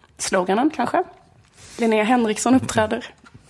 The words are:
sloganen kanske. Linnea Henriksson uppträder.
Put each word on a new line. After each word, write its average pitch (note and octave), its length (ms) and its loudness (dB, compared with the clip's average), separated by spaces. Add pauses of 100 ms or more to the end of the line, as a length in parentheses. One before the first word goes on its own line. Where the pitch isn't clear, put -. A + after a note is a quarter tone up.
(200)
sloganen F#3+ 560 0
kanske. E4 280 -2 (720)
Linnea A3 260 2
Henriksson A#3 520 2
uppträder. A3+ 500 0 (440)